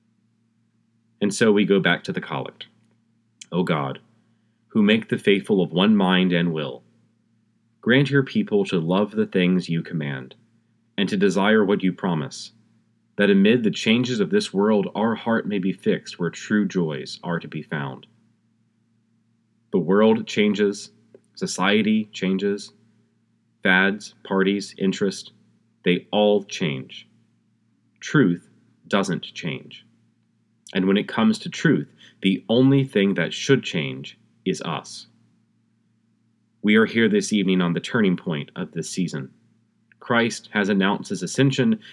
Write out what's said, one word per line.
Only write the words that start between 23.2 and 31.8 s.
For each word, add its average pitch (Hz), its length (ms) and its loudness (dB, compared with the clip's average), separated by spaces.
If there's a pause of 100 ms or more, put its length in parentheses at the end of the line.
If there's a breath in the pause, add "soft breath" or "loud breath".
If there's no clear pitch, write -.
fads, 98 600 0
parties, 98 560 -2
interest, - 540 -4 (520)
they 90 260 0
all 104 340 4
change. - 600 -8 (920)
Truth 92 500 2 (380)
doesn't 95 480 -4
change. - 500 -12 (880)
And 95 140 -2
when 98 100 2
it 101 100 -2
comes 110 320 0
to - 100 -12
truth, 87 400 0 (340 soft breath)